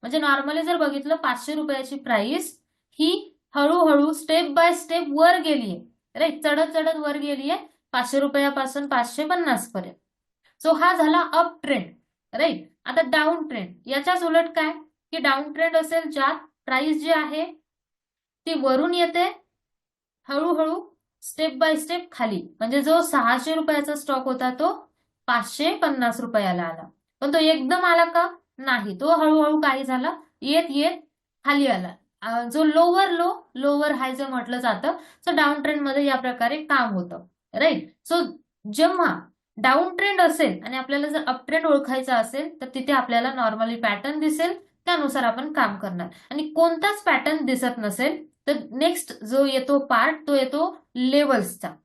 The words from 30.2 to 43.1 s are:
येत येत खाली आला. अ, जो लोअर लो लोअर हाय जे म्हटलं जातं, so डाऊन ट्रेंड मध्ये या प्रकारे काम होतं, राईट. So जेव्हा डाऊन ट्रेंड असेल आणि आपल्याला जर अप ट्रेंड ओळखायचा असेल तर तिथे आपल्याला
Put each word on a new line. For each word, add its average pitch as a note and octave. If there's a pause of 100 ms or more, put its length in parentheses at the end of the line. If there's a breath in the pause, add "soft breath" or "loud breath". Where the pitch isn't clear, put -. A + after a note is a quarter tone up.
येत D#4
येत D#4 (440)
खाली C#4+
आला. F#3 (280)
अ, A#3
जो D4+
लोअर F4
लो F4
लोअर C#4+
हाय C4
जे C#4
म्हटलं B3
जातं, B3+ (320 loud breath)
so E4
डाऊन D4
ट्रेंड D4
मध्ये C#4
या C4+
प्रकारे B3+
काम C4+
होतं, F3 (300)
राईट. B3+ (200)
So F4 (460)
जेव्हा E4 (360)
डाऊन D4
ट्रेंड G4+
असेल D#4
आणि A#3+
आपल्याला C#4
जर D4+
अप B3
ट्रेंड D#4+
ओळखायचा C4
असेल C4+
तर B3+
तिथे C4
आपल्याला B3